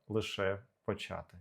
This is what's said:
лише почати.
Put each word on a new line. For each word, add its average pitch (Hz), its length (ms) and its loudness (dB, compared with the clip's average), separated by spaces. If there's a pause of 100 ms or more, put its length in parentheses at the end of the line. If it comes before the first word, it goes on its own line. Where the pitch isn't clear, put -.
лише 101 520 2 (260)
почати. 92 560 -4